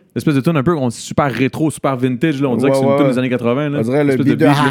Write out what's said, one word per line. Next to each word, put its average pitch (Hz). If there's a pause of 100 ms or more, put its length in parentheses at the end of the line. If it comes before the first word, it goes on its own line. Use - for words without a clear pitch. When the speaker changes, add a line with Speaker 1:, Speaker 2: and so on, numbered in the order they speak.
(140)
Speaker 1:
L'espèce 143
de 135
tune 165
un 127
peu, 170
on, 127
super -
rétro, 135
super 135
vintage, 131
là. 139
On 117
dirait 135
Speaker 2:
Ouais, -
Speaker 1:
que 135
c'est 135
une 139
Speaker 2:
ouais. 139
Speaker 1:
tune 139
des 120
années 127
quatre-vingts, 123
là. 143
Speaker 2:
On 110
dirait 135
le 143
Speaker 1:
Espèce 135
de 143
Speaker 2:
beat 139
de 156
Speaker 1:
beat, 143
là. 147